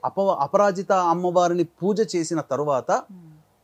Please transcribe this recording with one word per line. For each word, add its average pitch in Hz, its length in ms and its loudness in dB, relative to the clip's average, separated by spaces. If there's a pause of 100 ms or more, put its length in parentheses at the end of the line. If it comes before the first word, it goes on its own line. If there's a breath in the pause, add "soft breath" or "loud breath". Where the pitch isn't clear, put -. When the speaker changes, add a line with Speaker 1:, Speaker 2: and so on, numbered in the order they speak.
Speaker 1:
అప-, 190 340 -2
అపరాజిత 196 520 0
అమ్మవారిని 175 720 2
పూజ 196 520 -2
చేసిన 165 260 -2
తరువాత 139 500 -2
Speaker 2:
మ్మ్. 180 400 -6 (320)